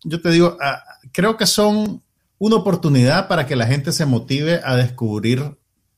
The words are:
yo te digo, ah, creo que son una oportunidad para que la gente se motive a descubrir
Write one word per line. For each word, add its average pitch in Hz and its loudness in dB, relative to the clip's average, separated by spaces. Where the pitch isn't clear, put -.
yo 165 -6
te 170 -2
digo, 170 4
ah, 139 -4
creo 220 0
que 214 -2
son 208 0
una 220 2
oportunidad 170 2
para 160 0
que 147 -4
la 120 0
gente 143 -2
se 160 -2
motive 143 0
a 131 -2
descubrir 120 -2